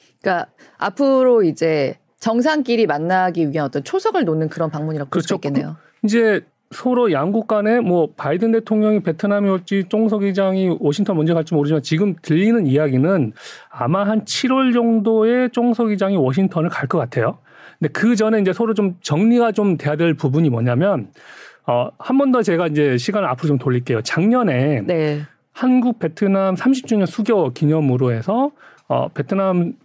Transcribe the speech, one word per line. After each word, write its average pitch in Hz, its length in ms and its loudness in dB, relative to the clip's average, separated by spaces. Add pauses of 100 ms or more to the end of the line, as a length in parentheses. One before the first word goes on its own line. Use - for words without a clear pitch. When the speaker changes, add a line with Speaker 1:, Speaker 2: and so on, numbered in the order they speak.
(220)
Speaker 1:
그러니까 180 280 -2 (280)
앞으로 254 680 2
이제 156 540 0 (240)
정상끼리 240 640 0
만나기 170 640 0
위한 151 140 -2
어떤 139 180 -4
초석을 381 400 -2
놓는 160 240 -2
그런 160 240 -4
방문이라고 151 380 -6
볼 170 120 -2
수 160 60 -6
Speaker 2:
그렇죠. 202 80 -2
Speaker 1:
있겠네요. 147 400 -4 (260)
Speaker 2:
그, 220 60 -2
이제 214 340 2 (300)
서로 247 400 0
양국 185 360 0
간에 214 320 2
뭐 175 360 0
바이든 180 360 -2
대통령이 214 500 0
베트남에 202 480 0
올지 185 400 -2
쫑 220 180 0
서기장이 190 720 0
워싱턴 185 380 0
먼저 160 160 0
갈지 165 220 -2
모르지만 147 260 0
지금 170 400 -2
들리는 196 460 2
이야기는 139 640 2 (380)
아마 165 340 -2
한 214 200 -2
칠월 262 480 0
정도에 233 760 2
쫑 240 240 0
서기장이 202 440 0
워싱턴을 160 520 0
갈 - 180 -6
것 170 120 -2
같아요. 120 400 -2 (400)
근데 - 120 -2
그 226 240 2
전에 220 240 2
이제 185 140 0
서로 226 220 -2
좀 196 260 -2
정리가 226 520 2
좀 202 240 0
돼야 151 180 -2
될 165 180 2
부분이 151 380 0
뭐냐면, 120 560 0 (580)
어, 123 320 0
한 262 220 -2
번 277 120 2
더 247 120 2
제가 170 240 0
이제 147 300 2
시간을 190 320 -2
앞으로 127 180 -4
좀 147 100 2
돌릴게요. 123 460 -2
작년에 156 840 0
Speaker 1:
네. 151 360 -2 (320)
Speaker 2:
한국 254 440 0
베트남 190 580 0
삼십 262 300 0
주년 202 220 0
수교 196 460 0
기념으로 135 580 2
해서, 214 400 -2 (360)
어, 131 220 -2
베트남 180 640 -2 (120)